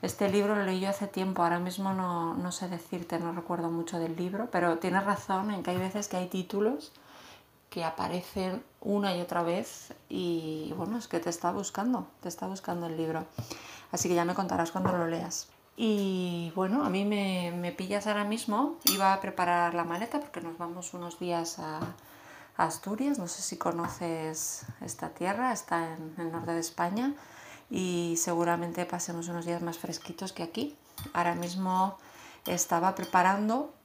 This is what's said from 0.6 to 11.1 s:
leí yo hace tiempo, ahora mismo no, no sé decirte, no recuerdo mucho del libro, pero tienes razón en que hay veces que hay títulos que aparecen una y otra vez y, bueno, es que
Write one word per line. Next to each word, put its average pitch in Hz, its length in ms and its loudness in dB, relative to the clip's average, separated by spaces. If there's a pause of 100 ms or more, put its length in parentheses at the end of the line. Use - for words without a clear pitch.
leí 185 180 2
yo 196 80 2
hace 202 180 0
tiempo, 190 340 0
ahora 170 160 4
mismo 185 360 0
no, 175 420 0
no 180 160 -2
sé 180 180 -4
decirte, 170 480 -4
no 170 140 0
recuerdo 170 400 -2
mucho 165 260 -2
del 165 180 0
libro, 190 360 -2
pero 170 260 4
tienes 185 260 2
razón 202 460 2
en 190 140 -2
que 180 80 0
hay 180 60 2
veces 190 300 0
que 185 100 -2
hay 180 100 0
títulos 202 640 0 (800)
que 170 120 -4
aparecen 180 800 -2 (180)
una 202 340 2
y 175 60 0
otra 175 200 0
vez 175 520 -2 (140)
y, 160 720 -2
bueno, 190 220 -2
es 220 80 -10
que 170 120 0